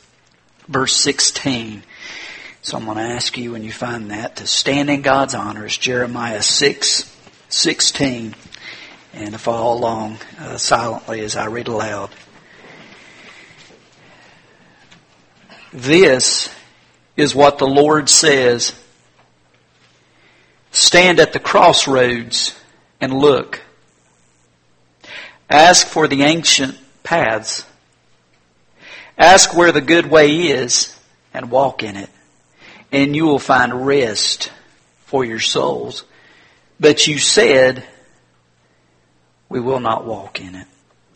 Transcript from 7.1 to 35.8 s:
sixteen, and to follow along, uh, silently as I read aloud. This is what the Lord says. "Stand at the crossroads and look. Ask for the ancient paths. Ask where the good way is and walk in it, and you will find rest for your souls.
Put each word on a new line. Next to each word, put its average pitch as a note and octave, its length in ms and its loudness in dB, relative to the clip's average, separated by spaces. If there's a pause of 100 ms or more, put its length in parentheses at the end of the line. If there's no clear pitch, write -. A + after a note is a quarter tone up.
sixteen, B2+ 880 -2 (760)
and G#2 200 -12
to A2 60 -12
follow A#2 380 -2
along, A2+ 420 -6 (200)
uh, - 200 -14
silently A#2 640 -2
as G#2+ 120 -8
I G#2+ 120 -6
read A#2 200 -8
aloud. G#2 440 -8 (3500)
This C3+ 840 2 (600)
is C#3+ 180 0
what C#3+ 240 4
the C3+ 80 0
Lord C#3+ 420 2
says. B2+ 640 2 (2000)
"Stand F3+ 480 4
at D#3 140 6
the C#3 80 -6
crossroads B2+ 1120 2 (460)
and C3 120 -6
look. C3+ 480 0 (1900)
Ask E3 380 6
for D#3 180 0
the C#3 160 0
ancient C#3+ 560 0 (240)
paths. A2+ 640 -2 (1500)
Ask F#3 340 8
where E3+ 200 4
the D3+ 80 2
good D#3+ 260 2
way D#3 400 4
is B2 480 -2 (400)
and B2+ 160 -12
walk C3 320 0
in G2+ 140 -10
it, G2+ 120 -12 (840)
and C#3 220 0
you D#3+ 80 0
will D3 140 2
find B2+ 480 0
rest C3 640 -2 (540)
for C3 180 -2
your A2+ 160 -8
souls. - 640 -4 (760)